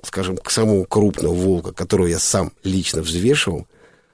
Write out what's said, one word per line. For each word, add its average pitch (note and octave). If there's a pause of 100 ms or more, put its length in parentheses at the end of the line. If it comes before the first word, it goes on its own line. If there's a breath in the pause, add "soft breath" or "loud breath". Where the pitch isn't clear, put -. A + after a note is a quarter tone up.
скажем, F#2
к -
самому G#2+
крупному F#2
волка, F2+
которого F2+
я E2
сам F2 (120)
лично F2+
взвешивал, F2 (460 soft breath)